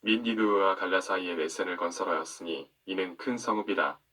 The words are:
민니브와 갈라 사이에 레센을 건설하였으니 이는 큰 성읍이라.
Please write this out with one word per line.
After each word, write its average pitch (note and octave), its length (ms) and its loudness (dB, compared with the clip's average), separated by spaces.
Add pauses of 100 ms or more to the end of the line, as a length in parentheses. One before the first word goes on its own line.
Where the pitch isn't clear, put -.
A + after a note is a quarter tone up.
민니브와 G#2+ 720 4
갈라 F#2+ 260 2
사이에 F2+ 340 -2
레센을 E2+ 420 -2
건설하였으니 E2+ 920 -4 (140)
이는 F#2 320 -2
큰 B2 200 -2
성읍이라. G#2 640 0 (140)